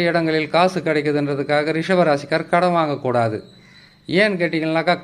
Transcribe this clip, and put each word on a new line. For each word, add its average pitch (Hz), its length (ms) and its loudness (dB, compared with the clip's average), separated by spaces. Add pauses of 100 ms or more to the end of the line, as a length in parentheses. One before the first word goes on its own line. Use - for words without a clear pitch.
இடங்களில் 160 480 0
காசு 180 220 2 (100)
கிடைக்குதுன்றதுக்காக 147 920 0
ரிஷபராசிக்கார் 160 720 0
கடன் 175 260 2
வாங்கக்கூடாது. 120 600 0 (800)
ஏன்னு 208 200 0
கேட்டிங்கனாக்கா 160 640 0